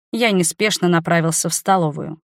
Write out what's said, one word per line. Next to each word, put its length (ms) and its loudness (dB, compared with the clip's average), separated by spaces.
я 200 0
неспешно 560 0
направился 600 0
в 40 -4
столовую. 680 -2